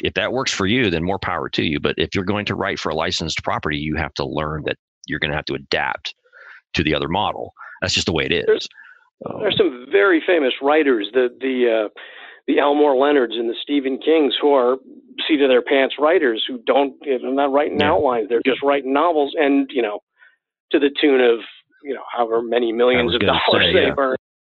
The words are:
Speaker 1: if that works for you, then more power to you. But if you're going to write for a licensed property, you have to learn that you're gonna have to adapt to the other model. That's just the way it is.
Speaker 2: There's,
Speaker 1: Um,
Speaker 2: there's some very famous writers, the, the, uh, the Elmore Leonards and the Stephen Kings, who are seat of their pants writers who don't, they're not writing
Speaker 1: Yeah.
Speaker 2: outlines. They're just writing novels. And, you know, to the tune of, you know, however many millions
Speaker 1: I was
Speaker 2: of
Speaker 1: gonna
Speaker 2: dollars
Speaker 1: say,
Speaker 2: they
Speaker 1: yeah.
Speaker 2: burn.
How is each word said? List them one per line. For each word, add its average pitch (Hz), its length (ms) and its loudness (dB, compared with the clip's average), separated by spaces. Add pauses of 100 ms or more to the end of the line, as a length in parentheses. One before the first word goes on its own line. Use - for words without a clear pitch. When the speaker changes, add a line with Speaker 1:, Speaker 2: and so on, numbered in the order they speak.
Speaker 1:
if 78 140 -2
that 98 180 -2
works 127 200 -4
for 98 140 -2
you, 113 240 0
then 82 140 -2
more 95 140 -2
power 80 320 -6
to - 120 -8
you. 78 180 -4
But 73 180 -2
if 80 160 -2
you're 98 100 -4
going 101 220 -4
to - 80 -4
write 90 260 -4
for - 100 -6
a 78 40 -4
licensed 82 500 -4
property, 90 320 -4
you 76 200 -4
have 73 180 -6
to 71 100 -4
learn 76 400 -6
that - 120 -4 (300)
you're - 140 -8
gonna 76 160 -4
have 73 100 -6
to 71 80 -6
adapt 69 600 -6 (600)
to 87 80 0
the 76 120 0
other 69 140 -2
model. 87 440 -6 (300)
That's 90 120 -2
just 87 120 -2
the 92 60 0
way 76 120 0
it 69 80 -2
is. 82 140 0
Speaker 2:
There's, - 220 0 (580)
Speaker 1:
Um, - 140 -12
Speaker 2:
there's - 160 -2
some 127 340 -2
very 196 360 4
famous 156 340 2
writers, 139 520 2
the, 127 160 2 (120)
the, 120 460 0
uh, - 20 -6 (580)
the 143 120 0
Elmore 143 380 4
Leonards 135 400 2
and 117 120 -2
the 113 140 -4
Stephen 131 360 -2
Kings, 151 420 2
who 147 120 2
are 127 240 4 (520)
seat 151 120 2
of 139 80 4
their 123 140 4
pants 135 360 2
writers 147 500 2
who 127 180 -8
don't, 135 280 2 (100)
they're 131 180 -2
not 135 300 0
writing 143 280 0
Speaker 1:
Yeah. 147 120 2
Speaker 2:
outlines. 120 360 0
They're 117 160 0
just 131 180 0
writing 139 300 0
novels. 151 460 2
And, 139 340 2
you 131 100 0
know, 104 180 -4 (720)
to - 60 6
the 143 120 2 (100)
tune 135 200 4
of, 117 200 4 (440)
you 139 100 -6
know, - 80 -12 (100)
however 117 300 0
many 117 300 0
millions 123 300 2
Speaker 1:
I - 20 0
was 117 100 -2
Speaker 2:
of 123 60 0
Speaker 1:
gonna 117 260 2
Speaker 2:
dollars - 200 2
Speaker 1:
say, - 60 0
Speaker 2:
they 160 160 4
Speaker 1:
yeah. - 60 -2
Speaker 2:
burn. 135 220 -2 (260)